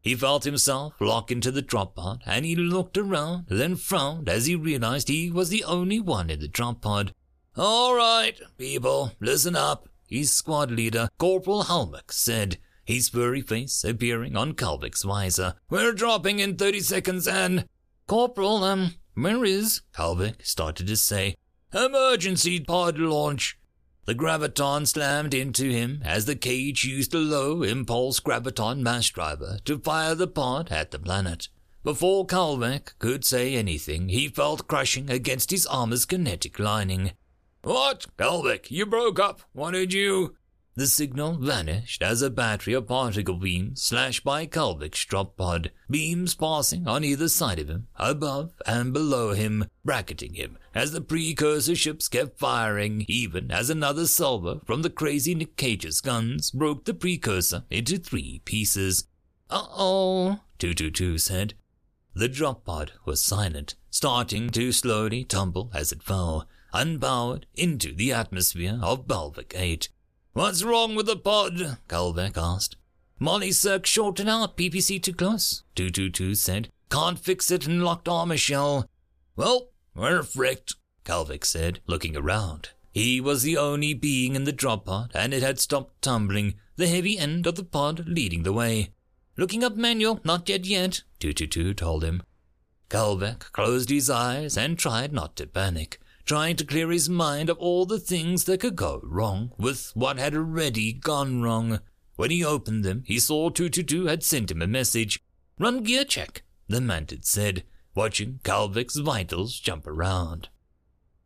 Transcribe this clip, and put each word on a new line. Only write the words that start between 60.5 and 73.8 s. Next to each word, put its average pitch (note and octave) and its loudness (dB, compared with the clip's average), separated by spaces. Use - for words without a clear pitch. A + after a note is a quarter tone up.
two F2 0
two D#2+ -2
two E2+ 0
said. G2 -2
The G#2+ 2
drop C3 -2
pod D2+ -6
was - 0
silent, E2+ -2
starting A#2+ 0
to A#2 0
slowly A2 2
tumble G2 -2
as D2+ -2
it D#2 -10
fell, E2+ 0
unpowered, C3 0
into C3+ 0
the A2+ 0
atmosphere F#2+ -2
of A#2 -2
Balvic D#2 -4
eight. F2+ -2
"What's F3+ 0
wrong A3+ 2
with G#3+ 0
the A3 0
pod?" F3+ 0
Kalvek F2 0
asked. E2+ -2
"Molly F#3 2
Cirque G3 2